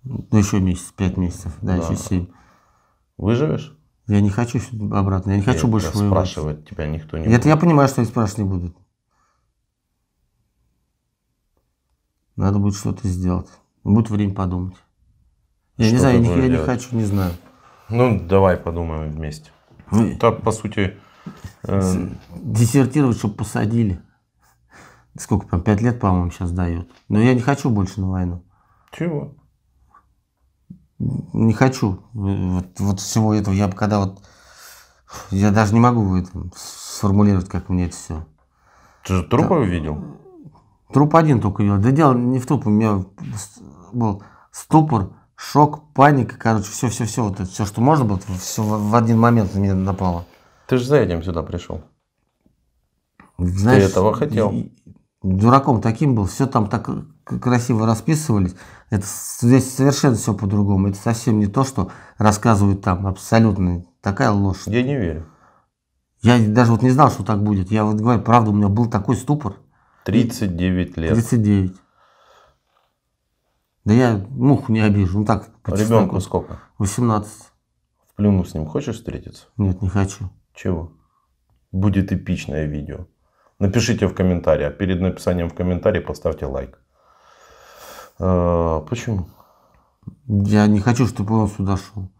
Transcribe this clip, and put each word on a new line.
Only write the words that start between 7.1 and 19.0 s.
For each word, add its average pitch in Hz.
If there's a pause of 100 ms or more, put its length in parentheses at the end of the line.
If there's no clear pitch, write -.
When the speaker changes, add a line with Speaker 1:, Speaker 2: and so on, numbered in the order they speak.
Speaker 2:
не 80
Speaker 1:
Это 110
Speaker 2:
будет. 120
Speaker 1:
я 156
понимаю, 156
что -
они 113
спрашивать 110
не 101
будут. 90 (3500)
Надо 101
будет 101
что-то 107
сделать. 90 (360)
Будет 113
время 104
подумать. 92 (1000)
Я 113
не 120
Speaker 2:
Что -
Speaker 1:
знаю, 127
Speaker 2:
ты 117
Speaker 1:
я 117
не, -
Speaker 2:
будешь 98
Speaker 1:
я 131
не 127
Speaker 2:
делать? 78
Speaker 1:
хочу, 120
не 113
знаю. 98 (560)
Speaker 2:
Ну, 117
давай 92
подумаем 80